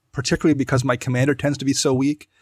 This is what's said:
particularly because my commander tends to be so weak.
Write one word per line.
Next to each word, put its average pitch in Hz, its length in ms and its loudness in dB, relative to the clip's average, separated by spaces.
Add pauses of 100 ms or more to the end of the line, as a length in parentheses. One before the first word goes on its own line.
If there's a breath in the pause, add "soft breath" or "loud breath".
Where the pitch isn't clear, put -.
(120)
particularly 156 440 0
because 131 280 0
my 127 140 0
commander 127 360 0
tends 143 260 -2
to 139 60 -8
be 139 80 0
so 135 200 0
weak. 139 360 -2 (120)